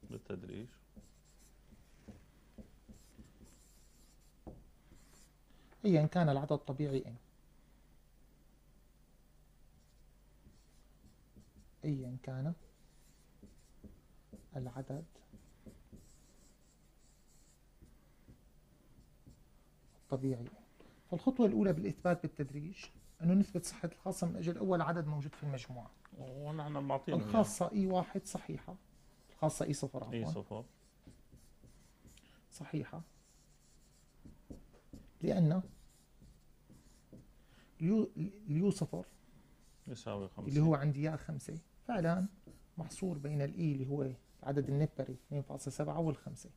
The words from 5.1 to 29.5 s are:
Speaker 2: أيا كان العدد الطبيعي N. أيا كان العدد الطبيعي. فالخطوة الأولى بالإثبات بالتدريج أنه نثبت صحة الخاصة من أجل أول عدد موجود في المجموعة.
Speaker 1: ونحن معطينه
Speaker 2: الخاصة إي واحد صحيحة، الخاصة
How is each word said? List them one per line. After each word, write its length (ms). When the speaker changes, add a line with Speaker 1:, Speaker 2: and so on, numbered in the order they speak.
Speaker 2:
أيا 200
كان 240
العدد 220
الطبيعي 520
N. 120
أيا 380
كان 300
العدد 500
الطبيعي. 500
فالخطوة 340
الأولى 280
بالإثبات 480
بالتدريج 640
أنه 120
نثبت 320
صحة 260
الخاصة 360
من 80
أجل 220
أول 240
عدد 260
موجود 280
في 80
المجموعة. 480
Speaker 1:
ونحن 540
معطينه 460
Speaker 2:
الخاصة 540
إي 160
واحد 380
صحيحة، 500
الخاصة 360